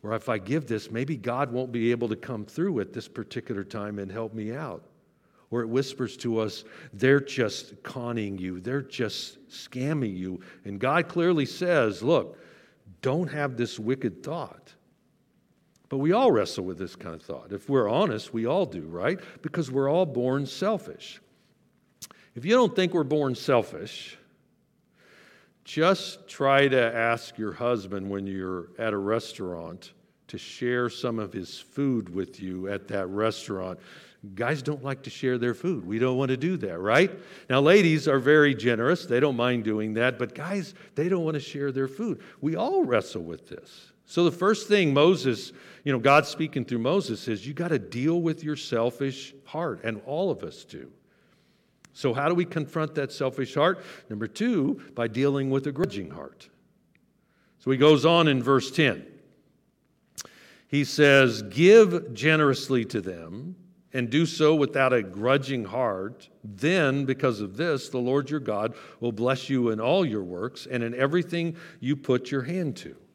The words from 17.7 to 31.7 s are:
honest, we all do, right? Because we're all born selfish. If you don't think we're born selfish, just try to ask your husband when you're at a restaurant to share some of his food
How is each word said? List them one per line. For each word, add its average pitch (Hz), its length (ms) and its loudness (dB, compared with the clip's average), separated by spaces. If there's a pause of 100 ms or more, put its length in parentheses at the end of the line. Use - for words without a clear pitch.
honest, 123 460 0
we 113 120 -2
all 165 200 0
do, 92 160 -10
right? 90 380 -4 (240)
Because 156 260 -4
we're 135 200 0
all 175 180 2
born 127 400 -2
selfish. - 760 -6 (1120)
If 120 100 -12
you 190 100 2
don't 247 220 4
think 175 180 2
we're 165 100 2
born 139 320 0
selfish, - 800 -2 (1500)
just - 640 0
try 139 400 4
to 131 100 4
ask 117 600 0
your 107 160 -6
husband 101 560 -4
when 98 160 -4
you're 92 440 -6 (100)
at 113 140 -2
a 101 40 -2
restaurant 95 960 -6 (340)
to 104 120 -12
share 123 500 -2
some 117 300 -6
of 101 140 -8
his 92 260 -10
food 123 500 -2